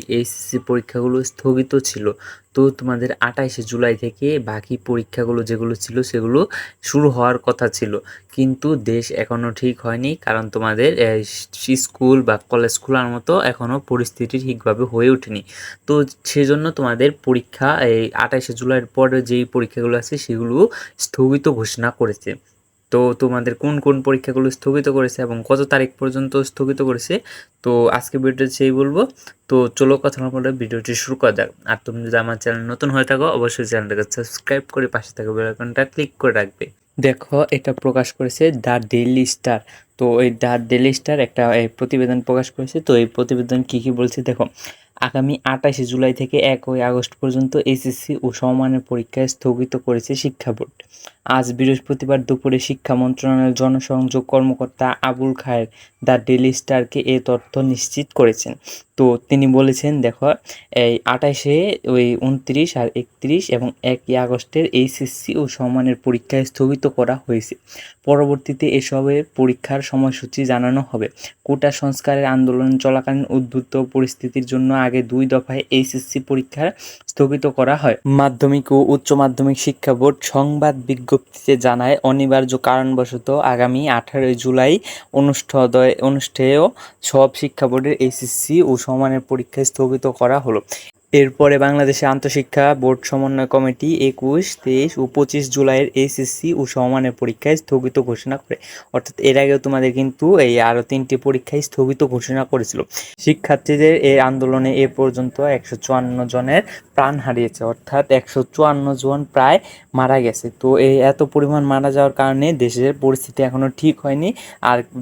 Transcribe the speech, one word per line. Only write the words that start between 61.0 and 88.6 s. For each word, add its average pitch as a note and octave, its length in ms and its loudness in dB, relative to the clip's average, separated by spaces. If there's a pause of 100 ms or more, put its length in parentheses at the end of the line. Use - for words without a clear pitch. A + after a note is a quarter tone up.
আঠাশে, C#3+ 440 0 (360)
ওই B2 120 4 (220)
ঊনত্রিশ C3+ 500 0
আর A#2 100 0 (140)
একত্রিশ D#3 420 -2 (120)
এবং B2 120 -2 (260)
একই B2 200 -4 (100)
আগস্টের B2 420 -2 (140)
এইচএসসি - 600 -4
ও D3 40 0 (120)
সমমানের B2+ 500 -2
পরীক্ষা B2 400 -2
স্থগিত C3+ 380 -2 (140)
করা B2 180 0 (100)
হয়েছে। A2+ 280 -4 (520)
পরবর্তীতে C#3+ 600 0 (140)
এসবের C#3 420 0 (140)
পরীক্ষার C3 540 0
সময়সূচি C3 560 -2
জানানো B2+ 440 0
হবে। A2 180 -4 (360)
কোটা C#3 260 0 (120)
সংস্কারের C#3 440 -2 (100)
আন্দোলন C3 360 2 (120)
চলাকালীন C3+ 420 0 (100)
উদ্ভূত B2+ 380 -4 (200)
পরিস্থিতির C3 520 -2
জন্য C3 240 0 (160)
আগে B2+ 140 0 (120)
দুই C3 120 0 (100)
দফায় C3 300 -2 (140)
এইচএসসি C3 420 -4 (100)
পরীক্ষা C3+ 360 -2 (420)
স্থগিত C#3 380 0 (120)
করা C3 240 2
হয়। B2 160 2 (220)
মাধ্যমিক C#3 520 2
ও C#3 60 6 (160)
উচ্চ C3+ 160 0 (120)
মাধ্যমিক C3+ 380 2
শিক্ষা C3+ 340 -2
বোর্ড C3+ 240 2 (160)
সংবাদ D3 420 2 (140)
বিজ্ঞপ্তিতে C3 640 -2 (120)
জানায়, B2 300 2 (140)
অনিবার্য C3+ 420 2 (160)
কারণবশত B2+ 600 0 (260)
আগামী B2 280 0 (160)
আঠারোই B2+ 460 0
জুলাই B2+ 300 4 (460)
অনুষ্ঠেয়, B2+ 800 4
অনুষ্ঠেয় C3+ 600 2 (480)
সব C3+ 200 6 (120)
শিক্ষা C#3 260 -2
বোর্ডের C3 280 0 (100)
এইচএসসি B2+ 520 -2 (120)